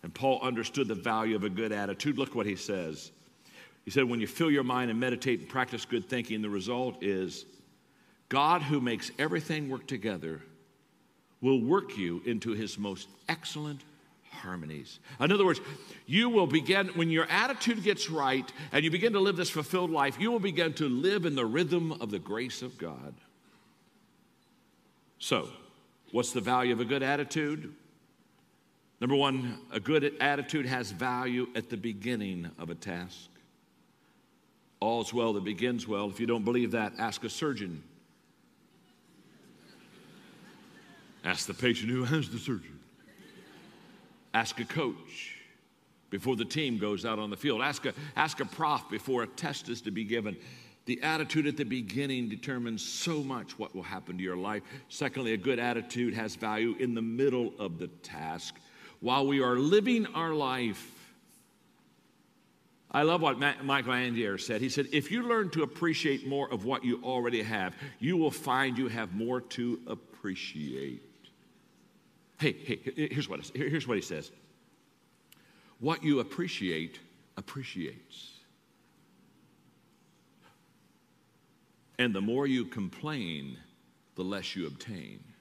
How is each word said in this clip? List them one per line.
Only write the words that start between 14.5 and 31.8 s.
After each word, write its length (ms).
In 120
other 140
words, 160
you 240
will 160
begin, 440
when 200
your 160
attitude 580
gets 240
right 420
and 140
you 60
begin 220
to 60
live 160
this 140
fulfilled 400
life, 300
you 120
will 80
begin 360
to 120
live 380
in 80
the 120
rhythm 480
of 180
the 80
grace 420
of 160
God. 380
So, 320
what's 220
the 60
value 320
of 80
a 60
good 160
attitude? 720
Number 160
one, 440
a 80
good 400
attitude 460
has 260
value 640
at 140
the 80
beginning 800